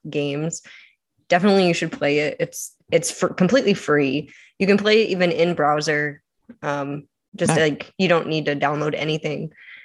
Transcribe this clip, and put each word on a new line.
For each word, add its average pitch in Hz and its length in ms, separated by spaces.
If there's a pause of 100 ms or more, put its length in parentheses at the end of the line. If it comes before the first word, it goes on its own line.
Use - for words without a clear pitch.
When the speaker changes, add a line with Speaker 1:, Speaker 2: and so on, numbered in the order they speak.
Speaker 1:
games, 147 540 (680)
definitely 190 380
you 175 80
should 165 180
play 143 280
it. 151 180
It's, - 380 (160)
it's 160 180
fr-, - 240
completely 202 400
free. 147 560 (300)
You 190 80
can 202 100
play 214 240
it 208 80
even 180 220
in 170 220
browser. 147 680 (400)
Um, 143 460 (260)
just 175 160
Speaker 2:
Nice. 160 80
Speaker 1:
like, 156 400
you 190 80
don't 165 220
need 156 180
to 143 80
download 147 400
anything. 156 580 (320)